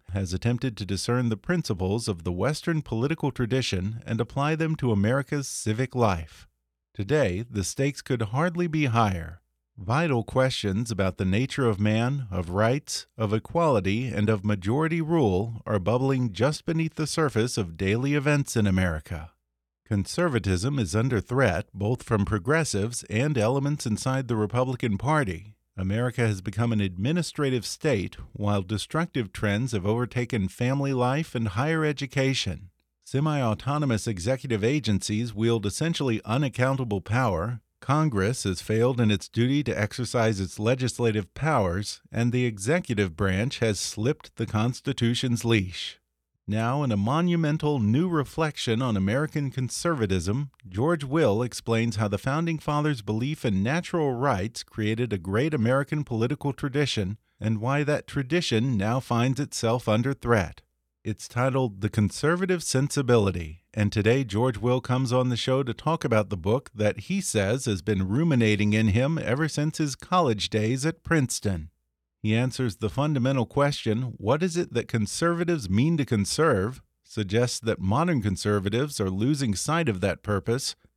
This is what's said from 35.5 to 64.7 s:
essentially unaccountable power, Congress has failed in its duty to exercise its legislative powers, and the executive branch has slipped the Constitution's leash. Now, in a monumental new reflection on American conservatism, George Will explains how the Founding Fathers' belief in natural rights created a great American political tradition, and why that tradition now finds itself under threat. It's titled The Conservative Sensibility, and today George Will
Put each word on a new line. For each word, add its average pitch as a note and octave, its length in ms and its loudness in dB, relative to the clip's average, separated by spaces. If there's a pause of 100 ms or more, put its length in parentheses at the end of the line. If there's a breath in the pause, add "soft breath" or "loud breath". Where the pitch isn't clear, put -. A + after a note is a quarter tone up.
essentially C3 600 0
unaccountable B2+ 760 0
power, A2 640 -2 (180)
Congress C3 600 2
has F#2 180 -2
failed A#2 400 2
in A2 100 4
its G2+ 160 0
duty C3 360 0
to A#2+ 100 -2
exercise A2 680 0
its F#2+ 200 -4
legislative A2+ 760 0
powers, G#2 720 -2 (100)
and A#2 180 0
the B2 140 0
executive G#2+ 720 -2
branch G2 440 0
has A2 200 0
slipped - 560 -4
the A2+ 80 -4
Constitution's A#2 1040 -2
leash. G2 480 0 (560)
Now, A#2 320 0
in C3+ 80 0
a G#2 60 2
monumental D3+ 840 2
new A#2+ 300 4
reflection D3 720 0
on B2 160 2
American C3+ 540 0
conservatism, A#2+ 1000 -2 (160)
George C#3 380 0
Will B2+ 380 2
explains A2+ 540 -2
how G#2+ 120 0
the G2+ 80 -2
Founding D#3+ 420 -2
Fathers' D3 440 0
belief A2+ 420 -2
in G2 180 2
natural D3 520 0
rights A#2 480 -2
created A2 500 -2
a G2+ 60 0
great G2+ 340 0
American C#3 520 2
political B2+ 500 -2
tradition, B2 640 -2 (200)
and G#2+ 220 0
why C3+ 240 0
that D3 220 -2
tradition C3 720 0
now A2 200 2
finds A#2+ 400 0
itself A#2+ 520 0
under A#2+ 240 2
threat. A2 480 0 (420)
It's - 240 -8
titled B2 540 0
The G#2+ 80 0
Conservative E3+ 720 0
Sensibility, A2 1000 0 (100)
and G#2 180 2
today A2+ 320 2
George A2+ 320 0
Will B2 240 0